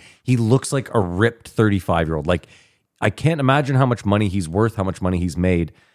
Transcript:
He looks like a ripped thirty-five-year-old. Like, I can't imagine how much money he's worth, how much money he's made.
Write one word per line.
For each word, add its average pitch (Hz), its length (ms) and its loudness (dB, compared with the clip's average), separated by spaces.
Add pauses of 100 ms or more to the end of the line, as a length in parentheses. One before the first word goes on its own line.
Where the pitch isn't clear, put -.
(220)
He 127 140 0
looks 117 360 2
like 135 220 -4
a 113 60 -10
ripped 92 480 0
thirty-five-year-old. 82 800 0
Like, 87 200 0 (540)
I 107 100 2
can't 156 300 -2
imagine 135 360 2
how 131 100 4
much 120 180 -2
money 104 240 2
he's 90 200 -4
worth, 107 280 -2
how 98 80 -2
much 92 180 -6
money 92 160 0
he's 87 180 -4
made. 87 360 0 (220)